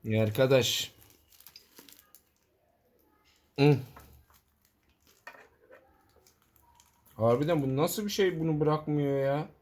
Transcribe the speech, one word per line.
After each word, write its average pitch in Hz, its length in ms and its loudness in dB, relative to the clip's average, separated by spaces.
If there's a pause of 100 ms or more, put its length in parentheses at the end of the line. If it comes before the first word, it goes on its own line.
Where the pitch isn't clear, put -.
Ya 110 180 0
arkadaş. 127 680 0 (2750)
Hı. 139 200 4 (3250)
Harbiden 143 480 2
bu 131 140 -2
nasıl 175 280 -2
bir 202 60 -6
şey, 180 300 0
bunu 160 200 -2
bırakmıyor 147 640 -2
ya? 147 240 -2 (140)